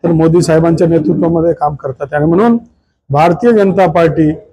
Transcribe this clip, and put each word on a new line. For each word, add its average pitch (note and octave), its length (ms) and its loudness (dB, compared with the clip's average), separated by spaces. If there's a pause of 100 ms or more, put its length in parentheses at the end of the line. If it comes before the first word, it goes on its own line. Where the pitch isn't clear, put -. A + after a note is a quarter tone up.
तर F3 80 -2
मोदी E3 300 2
साहेबांच्या E3 460 0
नेतृत्वामध्ये E3 640 0
काम D3 220 -4
करतात. C#3 380 -12
आणि D3 120 -2
म्हणून G#3+ 320 0 (520)
भारतीय E3+ 420 2
जनता F#3+ 400 2
पार्टी D#3+ 380 0 (240)